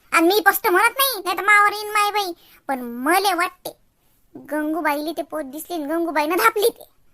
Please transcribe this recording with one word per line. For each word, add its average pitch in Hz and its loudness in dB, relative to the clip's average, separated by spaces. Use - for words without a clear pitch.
आणि 330 6
मी 381 4
स्पष्ट 392 2
म्हणत 381 4
नाही, 508 -2
नाही 349 -4
तर 359 -4
मावर 415 4
येईन 415 -8
माय 415 0
बाई. 392 -4
पण 262 -4
मले 294 0
वाटते, 349 -4
गंगूबाईली 302 -2
ते 320 -6
पोत 302 -10
दिसली 294 -10
आणि 302 -6
गंगूबाईनं 320 -2
धापली 440 2
ते. - -6